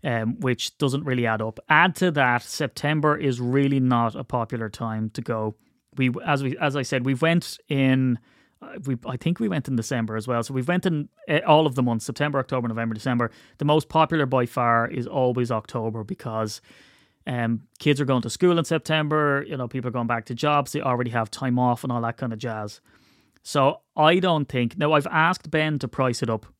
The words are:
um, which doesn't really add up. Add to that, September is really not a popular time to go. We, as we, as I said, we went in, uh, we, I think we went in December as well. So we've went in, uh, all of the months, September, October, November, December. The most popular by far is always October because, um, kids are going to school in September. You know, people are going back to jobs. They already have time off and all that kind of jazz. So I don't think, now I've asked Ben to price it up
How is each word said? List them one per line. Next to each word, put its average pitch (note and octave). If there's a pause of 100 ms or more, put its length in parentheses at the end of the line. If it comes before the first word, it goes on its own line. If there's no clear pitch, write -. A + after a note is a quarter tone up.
um, A#2
which -
doesn't C#3
really B2
add A2
up. A2
Add E3
to F3+
that, B2+
September D3+
is C3
really C3+
not A#2+
a C3
popular A#2
time A2
to -
go. A2 (420)
We, C3 (140)
as C#3+
we, C3+
as C#3+
I C#3
said, B2+
we C3+
went E3 (100)
in, C3 (420)
uh, -
we, C3+ (100)
I C3
think E3+
we A3+
went E3
in C3
December A2+
as A2
well. A#2+
So C3+
we've B2+
went F3
in, D#3 (200)
uh, D3+
all D#3
of B2+
the C3
months, A#2
September, C#3+
October, B2+
November, A2+
December. A#2+ (280)
The D3
most D3+
popular D#3
by B2+
far A#2
is B2
always B2+
October A2+
because, A2 (680)
um, A#2 (160)
kids C#3+
are C#3+
going B2+
to A#2
school F3+
in D#3+
September. D3+
You D3
know, B2+
people B2+
are A#2
going A#2
back A#2
to B2
jobs. C#3+
They D3
already B2
have A2+
time B2
off B2
and C3
all A#2+
that A#2
kind A#2+
of G#2+
jazz. G#2+ (640)
So C#3+ (160)
I E3
don't E3+
think, A#2+
now D3+
I've D3
asked D#3+
Ben D#3
to C3
price B2+
it A2+
up A2+ (160)